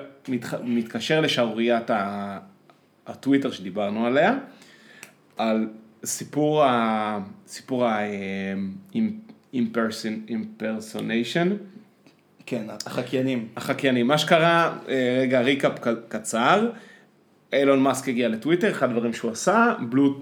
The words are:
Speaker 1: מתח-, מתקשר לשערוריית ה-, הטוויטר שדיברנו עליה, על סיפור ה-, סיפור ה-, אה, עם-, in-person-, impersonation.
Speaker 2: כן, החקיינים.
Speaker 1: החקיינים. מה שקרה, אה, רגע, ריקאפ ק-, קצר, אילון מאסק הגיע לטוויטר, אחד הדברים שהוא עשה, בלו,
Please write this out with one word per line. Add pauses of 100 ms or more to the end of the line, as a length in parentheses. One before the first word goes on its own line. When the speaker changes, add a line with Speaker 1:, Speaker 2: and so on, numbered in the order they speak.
(280)
Speaker 1:
מתח-,
מתקשר
לשערוריית
ה-, (680)
הטוויטר
שדיברנו
עליה, (1000)
על (380)
סיפור
ה-, (280)
סיפור
ה-,
אה, (840)
עם-, (420)
in-person-,
impersonation. (1000)
Speaker 2:
כן, (200)
החקיינים. (100)
Speaker 1:
החקיינים.
מה
שקרה, (120)
אה,
רגע,
ריקאפ
ק-, (200)
קצר, (840)
אילון
מאסק
הגיע
לטוויטר,
אחד
הדברים
שהוא
עשה, (160)
בלו,